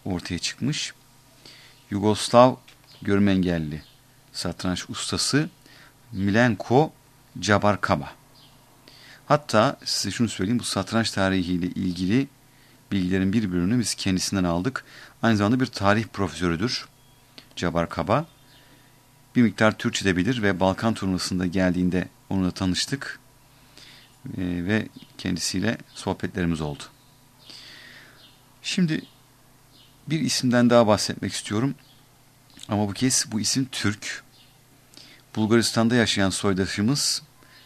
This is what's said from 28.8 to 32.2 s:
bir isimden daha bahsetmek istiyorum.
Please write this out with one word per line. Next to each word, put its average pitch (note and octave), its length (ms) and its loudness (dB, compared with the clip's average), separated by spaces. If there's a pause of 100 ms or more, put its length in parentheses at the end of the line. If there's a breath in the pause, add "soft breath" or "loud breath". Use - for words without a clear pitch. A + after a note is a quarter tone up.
bir D#3 120 -2
isimden B2 500 2
daha A#2+ 160 8
bahsetmek G#2 460 0
istiyorum. B2+ 420 -4 (960)